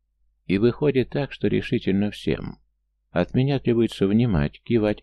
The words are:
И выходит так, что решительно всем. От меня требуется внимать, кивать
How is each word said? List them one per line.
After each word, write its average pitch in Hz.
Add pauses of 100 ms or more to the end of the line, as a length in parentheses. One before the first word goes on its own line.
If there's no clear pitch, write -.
(500)
И 92
выходит 120
так, 139
что -
решительно 104
всем. - (540)
От -
меня 135
требуется 113
внимать, 98
кивать 107